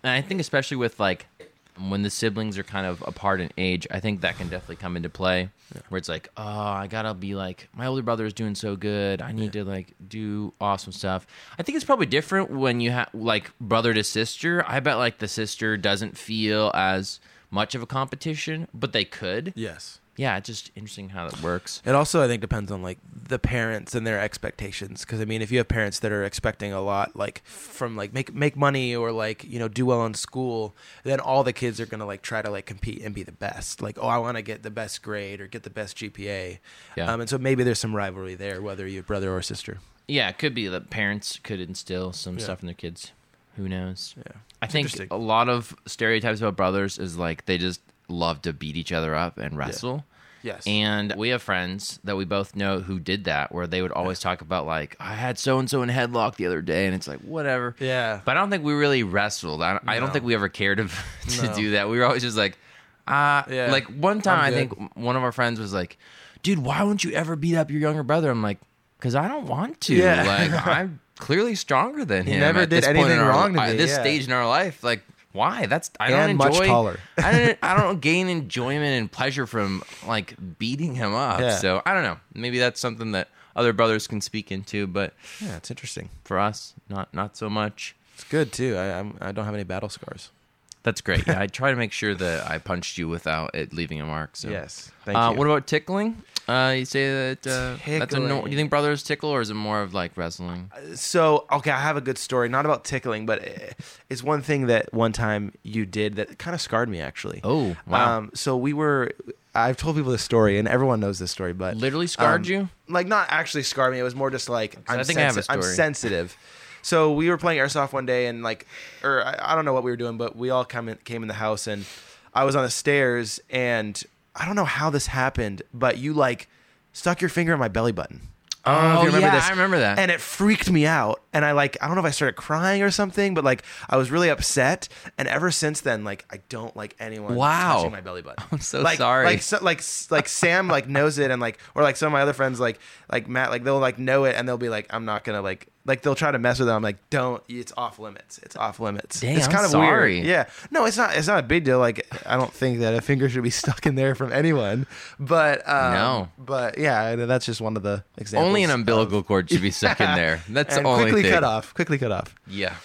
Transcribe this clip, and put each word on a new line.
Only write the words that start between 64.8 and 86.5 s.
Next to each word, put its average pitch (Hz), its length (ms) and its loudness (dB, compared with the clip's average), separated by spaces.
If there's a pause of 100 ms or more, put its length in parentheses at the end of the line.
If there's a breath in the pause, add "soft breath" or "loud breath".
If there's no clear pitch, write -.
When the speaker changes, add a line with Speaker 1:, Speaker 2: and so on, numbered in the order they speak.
Speaker 1:
one 120 200 -2
of 127 60 0
our 123 100 0
friends 117 280 0
was 101 120 -4
like, 90 260 -4 (440 loud breath)
"Dude, 185 180 2
why 143 240 0
won't 202 200 0
you 165 80 -4
ever 160 240 -2
beat 165 200 2
up 147 140 2
your 147 100 -2
younger 151 220 0
brother?" 147 280 2
I'm 113 120 0
like, 101 160 -2 (400)
"'Cause 123 160 -2
I 151 140 2
don't 285 180 -6
want 185 360 -4
to." - 120 2
Speaker 2:
Yeah. 175 300 6
Speaker 1:
Like, 101 420 2
Speaker 2:
<laughs> - 0 -
Speaker 1:
I'm 160 340 0 (180)
clearly 208 360 2
stronger 220 500 0
than 98 200 2
Speaker 2:
He 98 80 0
Speaker 1:
him 98 80 4
Speaker 2:
never 175 200 6
Speaker 1:
at 165 100 4
Speaker 2:
did 170 80 6
Speaker 1:
this 123 80 6
point 147 100 6
in 139 80 8
Speaker 2:
anything 120 160 6
Speaker 1:
our 110 80 6
Speaker 2:
wrong 180 260 6
to 127 60 4
Speaker 1:
at 107 120 2
Speaker 2:
me, 110 40 2
Speaker 1:
this 131 140 4
Speaker 2:
yeah. 143 100 2
Speaker 1:
stage 135 260 2
in 127 60 -2
our 123 160 2
life. 160 340 0
Like, 117 200 0 (300)
why? 160 340 0
That's, 143 240 -2 (100)
I 117 100 2
don't 151 200 4
Speaker 2:
And 147 80 2
much 139 160 6
Speaker 1:
enjoy, 185 120 6
Speaker 2:
taller. 113 340 4 (180)
Speaker 1:
I 165 200 4
don't, 240 200 4
Speaker 2:
<laughs> - 40 -6
Speaker 1:
I 185 140 2
don't 190 240 2
gain 170 280 2
enjoyment 139 720 0
and 107 140 -2
pleasure 135 340 -2
from, 98 360 -2 (240)
like, 107 280 -2 (240)
beating 135 380 -4
him 107 180 -2
up. 120 260 0
Speaker 2:
Yeah. 117 180 2
Speaker 1:
So 92 280 2
I 190 80 2
don't 180 80 2
know. 87 140 -2 (180)
Maybe 123 240 -4
that's 123 220 0
something 113 320 -4
that 92 160 -2 (260 soft breath)
other 120 180 4
brothers 110 360 2
can 107 140 -4
speak - 280 -8
into, 98 380 -4
but 92 260 -4 (260 loud breath)
Speaker 2:
Yeah, 165 160 -8
it's - 140 -14
interesting. 90 380 -10 (160)
Speaker 1:
for 95 140 -2
us, 107 340 -4 (160)